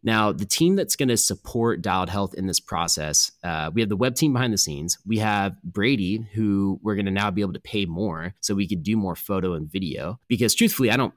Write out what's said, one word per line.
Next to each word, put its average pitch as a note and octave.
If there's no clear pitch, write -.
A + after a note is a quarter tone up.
Now, G#2+
the F2+
team F3
that's -
gonna B2
support A2+
Dialed F#2
Health G2
in F#2+
this F2
process, D#2
uh, D#2+
we A2+
have G#2
the G2+
web B2
team D#3
behind B2
the G2
scenes. D#2
We A2
have G2+
Brady, G#2
who G2+
we're G#2
gonna G2+
now G2+
be F#2+
able F#2+
to -
pay G2+
more E2+
so G#2
we G2
could E2+
do G#2+
more F#2+
photo F#2
and D#2
video. F2+
Because A#2
truthfully, C3+
I A2+
don't C3